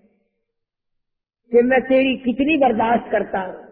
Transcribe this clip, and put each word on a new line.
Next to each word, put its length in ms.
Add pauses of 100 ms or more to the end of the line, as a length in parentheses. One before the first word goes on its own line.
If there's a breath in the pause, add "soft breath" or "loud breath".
(1500)
کہ 100
میں 160
تیری 380
کتنی 420
برداشت 520
کرتا 360
ہوں۔ 80 (180)